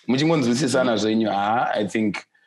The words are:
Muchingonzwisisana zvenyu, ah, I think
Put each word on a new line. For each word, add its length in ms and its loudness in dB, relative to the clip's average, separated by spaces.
Muchingonzwisisana 920 2
zvenyu, 340 0
ah, 420 0
I 120 -2
think 400 -4